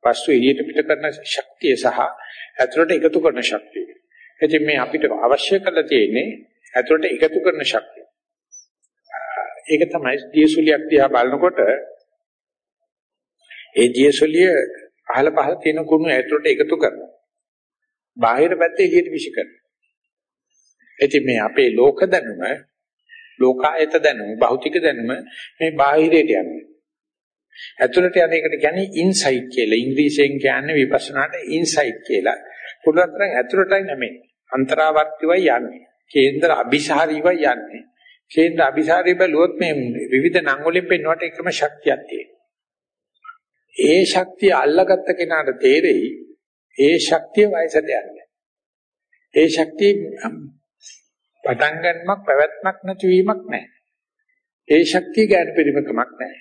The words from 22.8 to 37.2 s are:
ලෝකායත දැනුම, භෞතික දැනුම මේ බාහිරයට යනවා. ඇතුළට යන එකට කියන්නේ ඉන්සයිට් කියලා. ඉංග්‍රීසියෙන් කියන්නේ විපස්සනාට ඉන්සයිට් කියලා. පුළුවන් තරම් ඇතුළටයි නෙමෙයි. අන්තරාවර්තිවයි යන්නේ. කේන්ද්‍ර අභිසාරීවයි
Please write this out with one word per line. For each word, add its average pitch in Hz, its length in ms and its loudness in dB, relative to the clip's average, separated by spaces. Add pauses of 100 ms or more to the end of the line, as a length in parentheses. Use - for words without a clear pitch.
ලෝකායත 151 600 0
දැනුම, 135 400 0
භෞතික 131 400 0
දැනුම 139 340 -2 (440)
මේ 160 180 -4
බාහිරයට 151 600 2
යනවා. - 400 -6 (1040)
ඇතුළට 175 400 2
යන 165 180 4
එකට 156 220 -2
කියන්නේ 170 380 -2
ඉන්සයිට් 160 560 0
කියලා. 113 300 0
ඉංග්‍රීසියෙන් 143 560 0
කියන්නේ 135 420 -2
විපස්සනාට 139 560 -2 (120)
ඉන්සයිට් 156 560 -2
කියලා. 104 360 -2 (400)
පුළුවන් 170 340 2
තරම් 196 200 -2
ඇතුළටයි 190 520 0
නෙමෙයි. 135 300 -6 (380)
අන්තරාවර්තිවයි 156 960 0
යන්නේ. 120 340 -2 (300)
කේන්ද්‍ර 147 400 2
අභිසාරීවයි 151 920 0